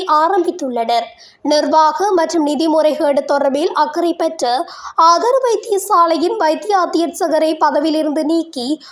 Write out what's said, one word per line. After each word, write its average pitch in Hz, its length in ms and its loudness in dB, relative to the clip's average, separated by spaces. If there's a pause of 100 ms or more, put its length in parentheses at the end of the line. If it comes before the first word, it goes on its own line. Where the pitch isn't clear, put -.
(180)
ஆரம்பித்துள்ளனர். 277 880 0 (380)
நிர்வாக 302 760 2
மற்றும் 320 300 0
நிதி 302 200 -2
முறைகேடு 302 560 0
தொடர்பில் 285 480 0 (120)
அக்கறை 330 360 -2
பெற்று 320 320 -2 (560)
ஆதார 339 260 2 (120)
வைத்தியசாலையின் 359 920 0
வைத்திய 320 460 0
அத்தியட்சகரை 320 680 0 (140)
பதவியிலிருந்து 302 600 0
நீக்கி 320 440 -4 (240)